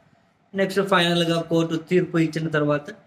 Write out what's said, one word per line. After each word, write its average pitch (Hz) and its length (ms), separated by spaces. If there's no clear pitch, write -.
నెక్స్ట్ 196 260
ఫైనల్గా 175 600
కోర్టు 165 340
తీర్పు 165 440
ఇచ్చిన 160 300
తర్వాత 147 340